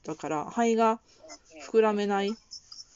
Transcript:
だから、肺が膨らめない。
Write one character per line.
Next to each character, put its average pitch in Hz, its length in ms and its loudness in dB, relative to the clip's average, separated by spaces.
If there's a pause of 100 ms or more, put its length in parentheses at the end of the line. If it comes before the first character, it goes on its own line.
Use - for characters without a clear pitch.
だ 160 100 -8
か 170 140 -8
ら、 151 180 -2
肺 233 300 2
が 226 240 2 (680)
膨 226 120 4
ら 220 120 4
め 202 140 -2
な 202 160 0
い。 208 140 -4 (600)